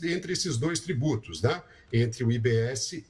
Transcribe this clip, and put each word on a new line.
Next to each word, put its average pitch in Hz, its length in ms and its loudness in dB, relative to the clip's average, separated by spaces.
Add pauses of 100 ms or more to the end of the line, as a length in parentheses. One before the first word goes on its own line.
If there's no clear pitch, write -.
entre 175 280 -2
esses 175 240 -2
dois 165 240 0
tributos, 120 600 -2
né? 151 200 2 (300)
Entre 117 320 2
o 117 80 4
I 120 80 2
B 117 160 4
S 120 540 -2